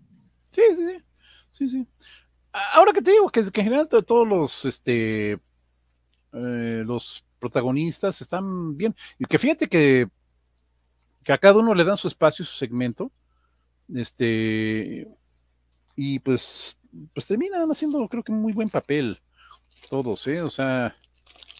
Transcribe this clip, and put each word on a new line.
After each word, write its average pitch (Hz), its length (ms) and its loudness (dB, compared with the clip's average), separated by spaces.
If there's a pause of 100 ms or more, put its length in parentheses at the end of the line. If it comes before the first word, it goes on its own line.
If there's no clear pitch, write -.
(500)
Sí, 392 120 0 (140)
sí, 339 140 -4
sí, 359 140 -16 (460)
sí, 269 200 -6
sí. 254 180 -6 (640)
A-, 202 220 -4
ahora 370 180 8
que 302 100 0
te 359 100 4
digo 415 180 6
que, 214 200 0
que 214 100 -2
en 196 60 2
general 285 220 0
to-, 226 140 4
todos 233 240 4
los, 175 380 0
este... 110 720 -2 (960)
Eh, 117 520 -6
los - 400 -8 (140)
protagonistas 143 840 -4
están 180 560 -8
bien, 208 180 -4 (240)
y - 80 -6
que 156 120 0
fíjate 302 300 0
que, 135 400 4 (1160)
que 147 80 0
a 135 60 4
cada 202 200 8
uno 226 140 4
le 175 120 4
dan 190 120 2
su 185 120 -6
espacio 156 340 0
y 151 40 -10
su - 100 -14
segmento, 123 560 -6 (840)
este, 110 1120 -2 (880)
y 139 220 -4
pues, - 600 -4 (360)
pues - 140 -10
terminan 330 420 -2
haciendo, 294 380 -2
creo 233 160 -8
que 220 80 -8
un 220 100 -2
muy 220 100 -2
buen 214 160 -4
papel 139 520 -4 (680)
todos, 127 380 -6
¿eh? 160 160 -4
O 156 80 -6
sea, 131 440 -4 (640)